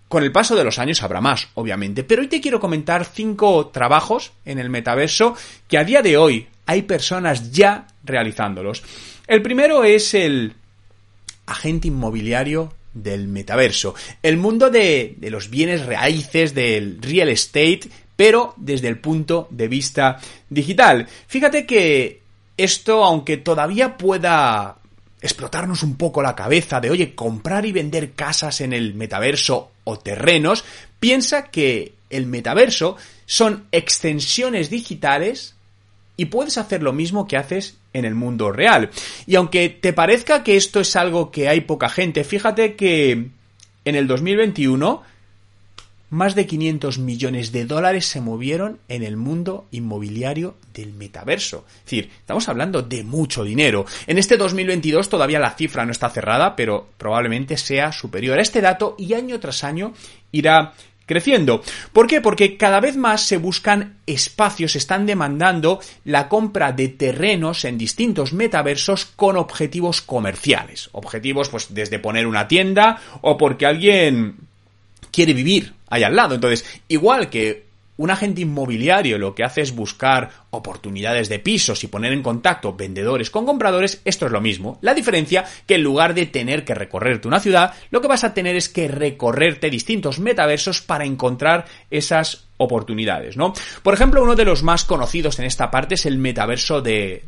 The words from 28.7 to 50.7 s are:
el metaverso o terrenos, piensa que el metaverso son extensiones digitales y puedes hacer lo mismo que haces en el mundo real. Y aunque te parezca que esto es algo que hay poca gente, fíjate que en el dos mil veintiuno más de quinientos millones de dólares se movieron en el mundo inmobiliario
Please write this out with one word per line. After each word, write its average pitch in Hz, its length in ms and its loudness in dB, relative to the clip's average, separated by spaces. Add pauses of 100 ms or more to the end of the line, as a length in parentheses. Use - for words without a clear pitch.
el 113 220 -4
metaverso 117 800 -2 (120)
o 107 140 -8
terrenos, 156 640 2 (340)
piensa 262 520 0
que 127 420 0 (160)
el 135 160 -6
metaverso 147 720 0 (300)
son 214 440 0
extensiones 170 1000 -2
digitales 185 840 -4 (640)
y 175 100 -2
puedes 269 300 -4
hacer 208 260 -4
lo 135 120 0
mismo 180 340 -2
que 139 80 -2
haces 180 400 -6 (160)
en 123 140 -4
el 110 80 -4
mundo 117 360 -2
real. 131 380 4 (380)
Y 185 100 4
aunque 175 320 2
te 180 240 -2
parezca 220 500 2
que 202 140 4
esto 196 240 2
es - 160 -2
algo 175 340 0
que 143 200 0
hay 165 100 4
poca 147 300 -2
gente, 160 340 -2
fíjate 214 520 0
que 143 520 2 (560)
en 147 100 0
el 139 120 2
dos 131 160 0
mil 196 160 0
veintiuno 160 640 2 (1080)
más 190 280 -2
de 202 100 2
quinientos 151 520 -4
millones 123 520 -4
de 120 160 -4
dólares 175 400 0
se - 140 -6
movieron 135 640 -6
en 120 160 -8
el 107 140 -6
mundo 170 560 -6
inmobiliario 117 840 -8 (180)